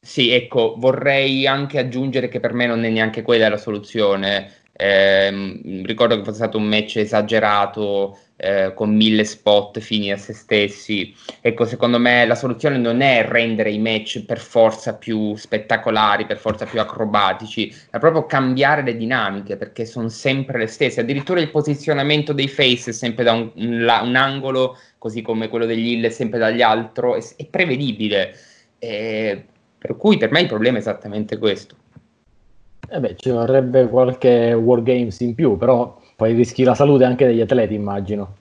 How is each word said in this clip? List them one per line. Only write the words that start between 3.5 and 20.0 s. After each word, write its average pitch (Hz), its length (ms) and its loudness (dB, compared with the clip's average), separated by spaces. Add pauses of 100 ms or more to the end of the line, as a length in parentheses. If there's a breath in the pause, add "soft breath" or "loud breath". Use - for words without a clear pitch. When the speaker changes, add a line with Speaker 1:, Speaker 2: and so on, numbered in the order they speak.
Speaker 1:
la 107 80 -4
soluzione. 101 920 -2 (220 soft breath)
Ehm, 98 1120 2
ricordo 113 320 2
che 101 80 -6
fosse 104 120 -8
stato 113 200 -4
un 107 80 0
match 107 320 0
esagerato, 104 1200 0 (260 soft breath)
eh, 95 320 0
con 107 220 0
mille 107 280 4
spot 104 560 0
fini 104 300 -4
a 98 60 0
se 101 160 -14
stessi. 104 840 -2 (280 loud breath)
Ecco, 113 240 0
secondo 120 320 0
me 120 260 4
la 113 100 2
soluzione 131 440 -2
non 120 240 0
è 127 260 4
rendere 113 420 0
i 107 80 -4
match 110 460 -4
per 113 140 -6
forza 113 560 2
più 107 420 -4
spettacolari, 107 880 -2
per 107 140 -6
forza 110 260 -6
più 113 160 -6
acrobatici, 107 880 -2 (200 loud breath)
è - 80 -6
proprio 156 260 2
cambiare 139 580 2
le 120 140 -4
dinamiche, 104 600 -4
perché 104 280 -10
sono 113 240 -6